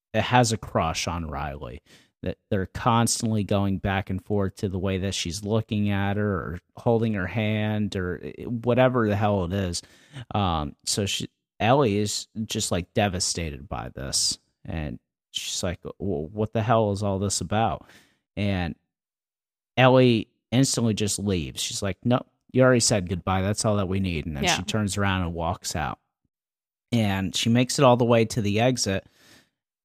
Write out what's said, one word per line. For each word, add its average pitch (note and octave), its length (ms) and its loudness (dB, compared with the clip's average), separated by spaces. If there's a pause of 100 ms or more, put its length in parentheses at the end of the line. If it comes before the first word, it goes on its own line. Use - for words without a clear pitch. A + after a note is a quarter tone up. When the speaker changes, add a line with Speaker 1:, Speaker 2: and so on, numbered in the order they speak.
(120)
Speaker 1:
has A#2 380 4
a A2+ 60 -2
crush - 500 -2
on E2+ 240 -6
Riley, C#2+ 500 -8 (440)
that F2+ 140 -6 (120)
they're F#2+ 160 -2
constantly A2+ 760 0
going G2 340 0
back G2 320 -2
and F#2 140 -4
forth G2+ 320 -2
to G#2 120 -4
the F#2 120 -4
way F#2+ 180 -2
that F#2+ 160 -4
she's F#2+ 300 -6
looking G#2 460 -2
at G2+ 260 0
her G#2 180 0
or D#2 240 -6 (180)
holding A2+ 380 0
her F2+ 140 -4
hand G#2+ 680 -2
or, F2+ 300 -4
eh, - 220 -12
whatever A#2+ 600 2
the G#2 80 4
hell G2+ 300 2
it E2+ 80 -4
is. F#2+ 300 -2 (520)
Um, E2 400 0 (100)
so G2+ 220 -2
she, - 220 -4 (320)
Ellie A#2 380 4
is G#2 280 -4 (200)
just, - 260 -4
like, F2+ 220 -4
devastated F2+ 760 -2
by B1 220 -8
this. - 500 -4 (240)
And D#2 340 -6 (320)
she's - 320 -8
like, F2+ 160 -4 (220)
"Well, D#2 320 -4
what G#2+ 200 -2
the A2+ 100 0
hell A2+ 280 4
is G2 140 -4
all G2 160 0
this G2 200 -2
about?" G#2+ 460 -2 (500)
And F#2+ 380 -2 (1040)
Ellie B2+ 520 6 (220)
instantly A#2 440 2
just G#2 240 -2
leaves. F2+ 420 -2
She's - 220 -6
like, F#2+ 220 -4
"Nope, A#2+ 220 0 (260)
you B2+ 100 6
already B2+ 180 6
said G2 280 2
goodbye. F#2 340 0
That's G2+ 220 0
all G#2+ 120 2
that G2 120 -2
we F#2+ 120 0
need." E2+ 260 -2
And D2+ 100 -6
then C#2 80 -2
Speaker 2:
Yeah. E3+ 120 2
Speaker 1:
she F#2 60 -4
turns G#2 340 -2
around G2 260 0
and E2+ 120 -4
walks E2+ 400 -4
out. D2 240 -4 (960)
And G2 420 0
she - 160 -2
makes B2 280 2
it D3 60 6
all B2 120 8
the B2 80 2
way A#2 220 4
to A#2+ 140 -4
the G2+ 200 0
exit, A#2 460 0 (800)